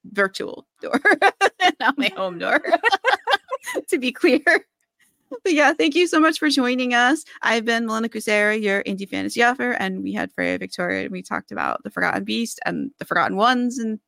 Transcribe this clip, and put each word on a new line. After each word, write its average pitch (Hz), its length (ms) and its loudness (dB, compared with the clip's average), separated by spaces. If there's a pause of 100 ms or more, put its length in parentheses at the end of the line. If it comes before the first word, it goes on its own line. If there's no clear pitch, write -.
Virtual - 600 -4 (160)
door, - 180 -2 (400)
<laughs> - 400 0
not 262 200 0
my - 180 0
home 180 220 -6
door, 208 220 0 (640)
<laughs> - 640 -4
to 339 100 0
be 247 120 -2
clear. 302 300 2 (1000)
But 381 100 0
yeah, 294 200 4
thank 320 220 0
you 349 120 4
so 320 120 2
much 311 200 4
for 302 100 2
joining 254 460 0
us. 247 280 4 (200)
I've 226 200 2
been 233 220 0
Melinda 220 240 -2
Kucera, 214 520 0
your 202 220 0
indie 196 240 -6
fantasy 202 360 -2
author, 247 300 2
and 190 280 -4
we 190 100 -4
had 196 220 -4
Freya 180 240 -2
Victoria, 180 460 -4
and - 80 -8
we 180 100 -8
talked - 300 -8
about - 320 -4
The 208 80 -10
Forgotten 180 320 -2
Beast 220 420 -4
and 170 320 -4
The - 80 -10
Forgotten 170 320 -2
Ones 247 400 2
and 220 300 -4